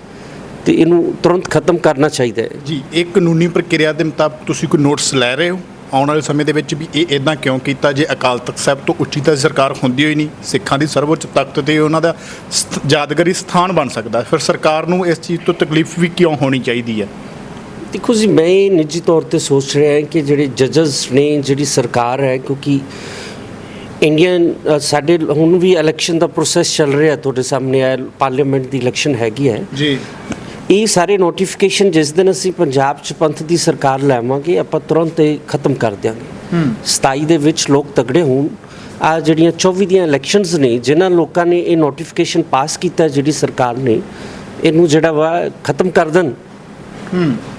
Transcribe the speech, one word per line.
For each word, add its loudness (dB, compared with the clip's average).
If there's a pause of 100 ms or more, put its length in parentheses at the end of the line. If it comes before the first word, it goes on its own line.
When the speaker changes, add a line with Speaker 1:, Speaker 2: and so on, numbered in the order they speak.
(680)
Speaker 1:
ਤੇ 4
ਇਹਨੂੰ 2
ਤੁਰੰਤ 2
ਖਤਮ 2
ਕਰਨਾ 2
ਚਾਹੀਦਾ -2
ਹੈ। -2 (180)
Speaker 2:
ਜੀ, -6 (120)
ਇਹ 2
ਕਾਨੂੰਨੀ 2
ਪ੍ਰਕਿਰਿਆ 0
ਦੇ -2
ਮੁਤਾਬਕ 0 (120)
ਤੁਸੀਂ -4
ਕੋਈ 2
ਨੋਟਿਸ 0
ਲੈ 2
ਰਹੇ 0
ਹੋ -6 (320)
ਆਉਣ 2
ਵਾਲੇ 0
ਸਮੇਂ -2
ਦੇ 0
ਵਿੱਚ -2
ਵੀ -10
ਇਹ 0
ਇੱਦਾਂ 0
ਕਿਉਂ -2
ਕੀਤਾ? -2
ਜੇ 0
ਅਕਾਲ 0
ਤਖਤ -8
ਸਾਹਿਬ 0
ਤੋਂ 0
ਉੱਚੀ -4
ਤਾਂ 2
ਸਰਕਾਰ 0
ਹੁੰਦੀ 0
ਹੋਈ 0
ਨਹੀਂ, 0 (160)
ਸਿੱਖਾਂ -2
ਦੀ 2
ਸਰਵਉੱਚ 0
ਤਖਤ 0
'ਤੇ 0
ਉਹਨਾਂ 2
ਦਾ 0 (340)
ਸਥ-, -4 (100)
ਯਾਦਗਾਰੀ 2
ਸਥਾਨ 0
ਬਣ 0
ਸਕਦਾ, -4
ਫਿਰ -2
ਸਰਕਾਰ 0
ਨੂੰ 0
ਇਸ 0
ਚੀਜ਼ -6
ਤੋਂ 0
ਤਕਲੀਫ 0
ਵੀ 2
ਕਿਉਂ 2
ਹੋਣੀ 0
ਚਾਹੀਦੀ -2
ਹੈ? -4 (840)
Speaker 1:
ਦੇਖੋ 0
ਜੀ, 2
ਮੈਂ 4
ਨਿੱਜੀ 0
ਤੌਰ 2
'ਤੇ -2
ਸੋਚ 0
ਰਿਹਾ 4
ਕਿ -2
ਜਿਹੜੇ 2 (100)
ਜੱਜਸ 0
ਨੇ, 2
ਜਿਹੜੀ 0
ਸਰਕਾਰ 0
ਹੈ, 0
ਕਿਉਂਕਿ -2 (1200)
ਇੰਡੀਅਨ, 2 (220)
ਅ, 2
ਸਾਡੇ 2
ਹੁਣ 2
ਵੀ 4
ਇਲੈਕਸ਼ਨ 0
ਦਾ 2
ਪ੍ਰੋਸੈਸ 0
ਚੱਲ 2
ਰਿਹਾ, 2
ਤੁਹਾਡੇ -2
ਸਾਹਮਣੇ 0
ਆ, 0 (200)
ਪਾਰਲੀਮੈਂਟ 0
ਦੀ -4
ਇਲੈਕਸ਼ਨ 0
ਹੈਗੀ 0
ਹੈ। -2 (100)
Speaker 2:
ਜੀ। -2 (720)
Speaker 1:
ਇਹ 6
ਸਾਰੇ 2
ਨੋਟੀਫਿਕੇਸ਼ਨ 2
ਜਿਸ 2
ਦਿਨ 4
ਅਸੀਂ -2
ਪੰਜਾਬ 0
'ਚ -8
ਪੰਥ 0
ਦੀ 0
ਸਰਕਾਰ 0
ਲਿਆਵਾਂਗੇ, 0
ਆਪਾਂ -2
ਤੁਰੰਤ 0
ਇਹ 4 (100)
ਖਤਮ 0
ਕਰ -2
ਦਿਆਂਗੇ। -6
Speaker 2:
ਹੂੰ। 0 (100)
Speaker 1:
ਸਤਾਈ 0
ਦੇ 2
ਵਿੱਚ 0
ਲੋਕ 4 (100)
ਤਗੜੇ 2
ਹੋਣ, 2 (540)
ਆ 2
ਜਿਹੜੀਆਂ 4
ਚੌਵੀ 2
ਦੀਆਂ 4
ਇਲੈਕਸ਼ਨਸ 0
ਨੇ, 2
ਜਿਨ੍ਹਾਂ 2
ਲੋਕਾਂ 2
ਨੇ 2
ਇਹ 0
ਨੋਟੀਫਿਕੇਸ਼ਨ -2
ਪਾਸ -2
ਕੀਤਾ, 0
ਜਿਹੜੀ 0
ਸਰਕਾਰ 0
ਨੇ, 0 (640)
ਇਹਨੂੰ 4
ਜਿਹੜਾ 4
ਵਾ 0 (140)
ਖਤਮ 0
ਕਰ 2
ਦੇਣ। 2 (840)
Speaker 2:
ਹੂੰ। 0 (220)